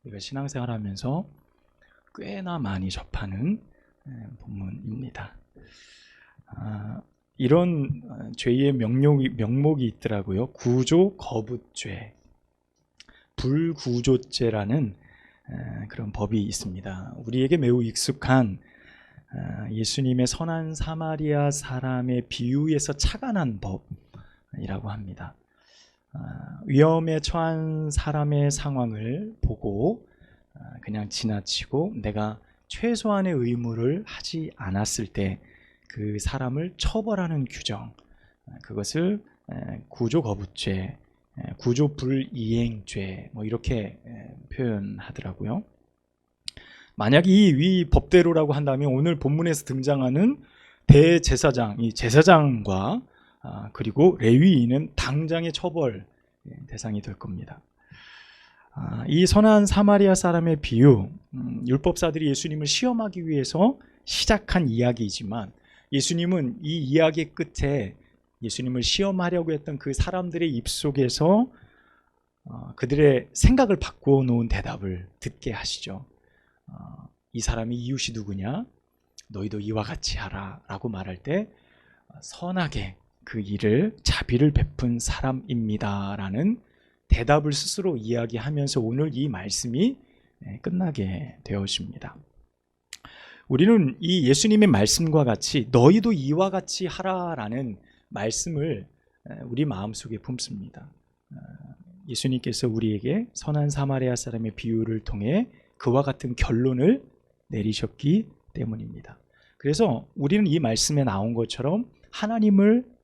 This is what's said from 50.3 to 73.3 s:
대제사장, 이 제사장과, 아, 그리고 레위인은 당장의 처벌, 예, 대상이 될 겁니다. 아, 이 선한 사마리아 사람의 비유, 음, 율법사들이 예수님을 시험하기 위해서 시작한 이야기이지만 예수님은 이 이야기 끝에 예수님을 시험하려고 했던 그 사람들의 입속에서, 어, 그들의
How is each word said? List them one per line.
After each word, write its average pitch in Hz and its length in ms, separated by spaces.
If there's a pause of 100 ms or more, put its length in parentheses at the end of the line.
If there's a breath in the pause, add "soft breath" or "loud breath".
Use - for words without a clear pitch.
대제사장, 139 920
이 113 140
제사장과, 131 1080 (460 soft breath)
아, 107 260
그리고 135 460
레위인은 127 760
당장의 160 580
처벌, 147 520 (440)
예, - 60 (120)
대상이 107 340
될 98 140
겁니다. - 460 (1120 loud breath)
아, - 340
이 170 200
선한 214 400
사마리아 202 480
사람의 165 460
비유, 117 480 (260)
음, 123 320
율법사들이 156 600
예수님을 151 380
시험하기 214 600
위해서 160 500 (260 soft breath)
시작한 - 640
이야기이지만 113 840 (380 soft breath)
예수님은 170 720
이 156 200
이야기 156 500
끝에 139 600 (460 soft breath)
예수님을 123 400
시험하려고 175 720
했던 147 240
그 139 160
사람들의 175 640
입속에서, 147 920 (960 soft breath)
어, - 300
그들의 139 580